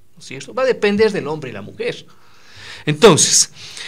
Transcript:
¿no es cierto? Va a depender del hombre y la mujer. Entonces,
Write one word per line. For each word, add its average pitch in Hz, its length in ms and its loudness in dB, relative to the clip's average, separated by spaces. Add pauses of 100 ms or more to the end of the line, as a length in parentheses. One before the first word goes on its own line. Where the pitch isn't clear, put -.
(160)
¿no - 40 -20
es - 60 -20
cierto? - 280 -16
Va 262 100 -2
a - 20 0
depender 214 460 2
del 139 160 -4
hombre 147 240 -8
y - 20 -14
la 98 80 -12
mujer. - 440 -10 (800)
Entonces, 151 640 4 (360)